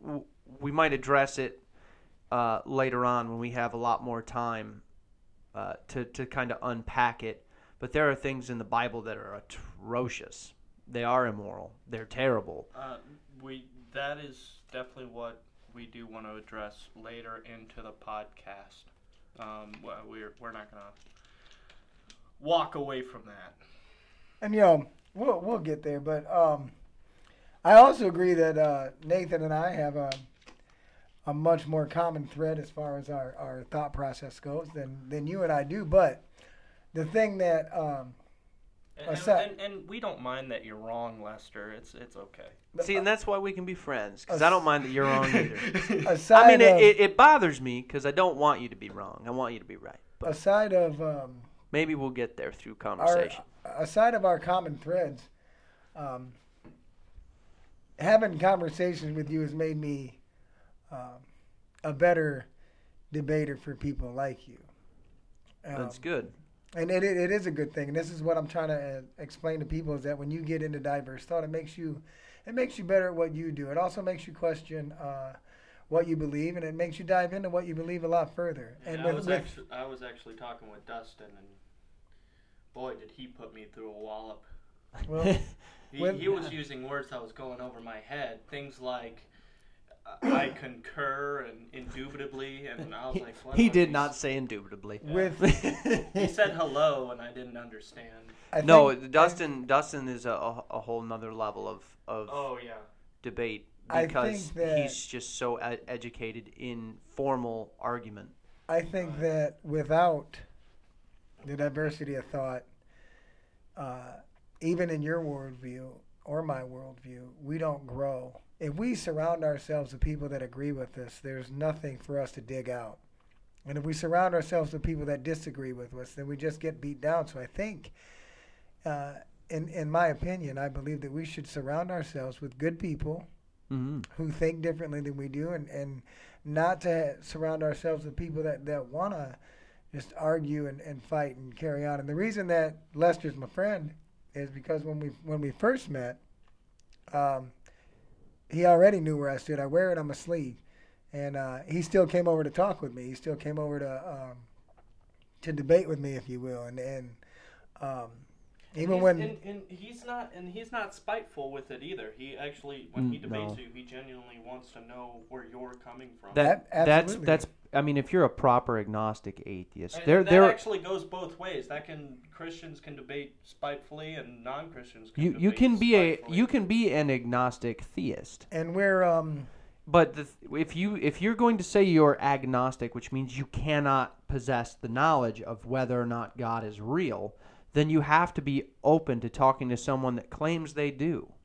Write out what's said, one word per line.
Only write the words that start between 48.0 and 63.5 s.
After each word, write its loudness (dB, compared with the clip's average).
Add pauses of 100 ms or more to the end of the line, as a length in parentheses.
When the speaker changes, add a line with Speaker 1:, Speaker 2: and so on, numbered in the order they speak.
Speaker 1:
I 0
don't 4
want 4
you -8
to -14
be -14
wrong. -12
I -4
want -4
you -10
to -20
be -14
right. -16 (200)
But -4
Speaker 3:
aside 2
of, 4
um, -6 (320)
Speaker 1:
maybe 2
we'll -2
get -6
there -6
through -16
Speaker 3:
our, -8
Speaker 1:
conversation. 2 (220)
Speaker 3:
aside 2
of 0
our 4
common -2
threads, -4 (640)
um, -10 (1700)
having 4
conversations 0
with -6
you -2
has -4
made -4
me, -8 (720)
um, -14 (640)
a -4
better 4 (640)
debater -2